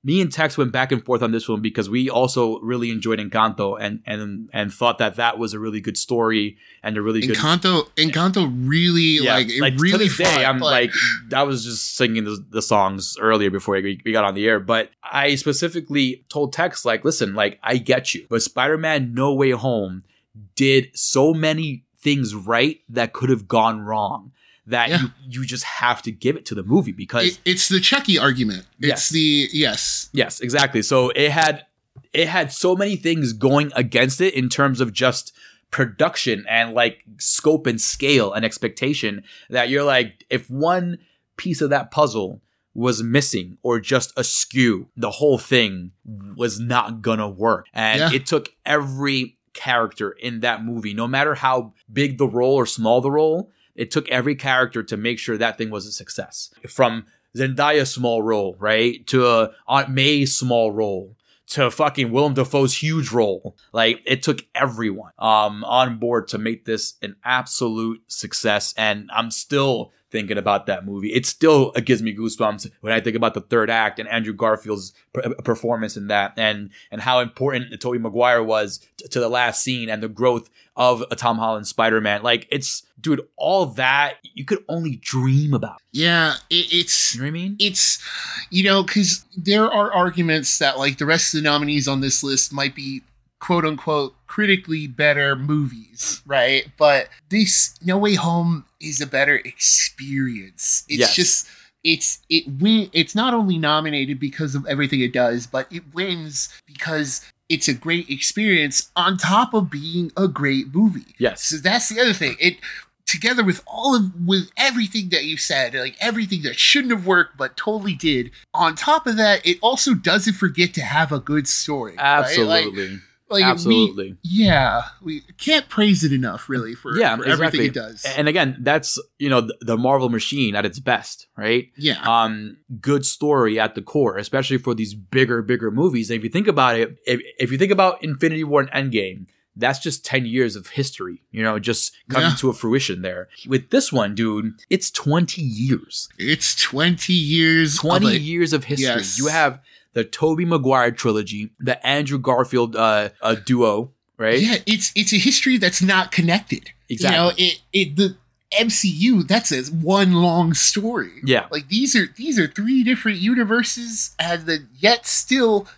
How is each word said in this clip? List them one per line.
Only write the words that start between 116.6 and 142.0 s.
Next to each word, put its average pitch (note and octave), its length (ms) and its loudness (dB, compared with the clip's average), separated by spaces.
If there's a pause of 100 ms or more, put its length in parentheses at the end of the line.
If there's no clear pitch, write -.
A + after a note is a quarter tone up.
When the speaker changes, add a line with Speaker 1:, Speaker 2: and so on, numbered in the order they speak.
Speaker 2:
have F#3 120 -2
worked F3 320 2
but C3 200 -6
totally G#3 360 -4
did, C3 380 -2 (220)
on D#3+ 220 2
top D#4 320 2
of A3 100 0
that, G#3 280 4
it F3 160 2
also C4 320 4
doesn't F#3+ 400 2
forget F3 420 0
to D#3 60 -6
have C#3+ 300 0
a C#3+ 80 0
good D3 280 -2
story, A#2+ 500 -4
right? - 0 -
Like, C#3+ 280 4
Speaker 1:
Absolutely. A#2 640 2
Speaker 2:
like, G2 100 -12 (300)
we G3 140 2
Speaker 1:
Absolutely. G#2 800 2
Speaker 2:
yeah, D#3+ 580 4 (200)
we D#3 200 -10 (160)
can't D4+ 300 0
praise G3+ 360 2
it C#3 100 2
enough, B2 360 -4
really, A#2+ 260 -6
for, - 220 -8
Speaker 1:
Yeah, D#3+ 200 4
Speaker 2:
for A#2+ 80 -4
everything D#3 360 2
Speaker 1:
exactly. A2 40 4
Speaker 2:
it - 80 0
does. A2+ 320 -10
Speaker 1:
And C3+ 240 0
again, D3+ 320 0
that's, C#3+ 380 0 (200)
you C#3+ 100 -2
know, B2+ 120 4
the, A2 180 -6
the A2+ 180 -2
Marvel B2+ 320 2
machine A#2 460 -2
at G#2 100 0
its G2+ 140 -6
best, - 560 -4
right? A2+ 400 -2
Speaker 2:
Yeah. C#3+ 280 -2
Speaker 1:
Um, A2 540 0 (220)
good C3+ 280 0
story B2 520 2
at A2 160 0
the G#2 60 -8
core, A2 360 0
especially C3+ 420 -2
for B2+ 160 -2
these A2 180 -6
bigger, A#2 480 0
bigger A2+ 300 -2
movies. B2 400 0
And A#2 80 -2
if G#2+ 40 -8
you A2+ 60 -4
think G3+ 180 0
about C3 300 4
it, A2+ 180 0 (120)
if, B2 140 0 (180)
if B2 120 -2
you C3+ 60 -2
think F#3+ 140 2
about F#3+ 320 2
Infinity D#3 400 -2
War D3 180 2
and C3+ 300 -2
Endgame, F#2+ 340 -4 (300)
that's B2 220 0
just - 260 -6
ten C3 220 -2
years A#2 300 0
of G2 120 -14
history, A2 640 -6
you A2 140 -4
know, A2 160 0
just A2 320 -2 (180)